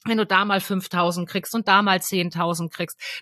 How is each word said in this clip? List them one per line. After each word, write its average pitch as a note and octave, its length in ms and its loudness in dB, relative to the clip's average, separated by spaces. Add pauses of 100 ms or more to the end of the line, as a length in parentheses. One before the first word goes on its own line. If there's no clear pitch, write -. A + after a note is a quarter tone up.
wenn A3 140 0
du G#3+ 80 2
da F#3+ 180 4
mal G3 160 0
fünftausend F3 680 -2
kriegst - 280 -6
und A#3 100 -2
da G3 160 6
mal F#3+ 180 2
zehntausend E3+ 720 -2
kriegst, - 280 -8 (220)